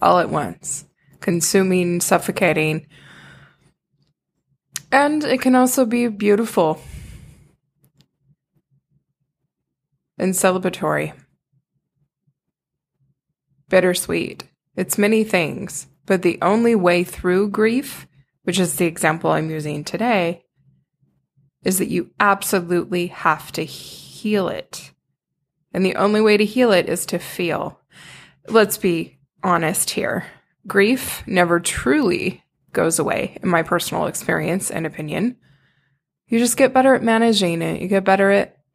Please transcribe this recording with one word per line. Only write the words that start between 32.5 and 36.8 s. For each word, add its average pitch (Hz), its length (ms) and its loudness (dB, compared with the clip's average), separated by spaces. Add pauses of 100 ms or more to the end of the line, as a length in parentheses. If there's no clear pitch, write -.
goes 165 260 0
away, - 420 -2
in - 60 -4
my 165 160 2
personal 170 440 -2
experience 165 600 -4
and 165 160 -6
opinion. 160 520 -6 (880)
You 226 120 2
just 240 180 2
get 262 160 4
better 262 200 6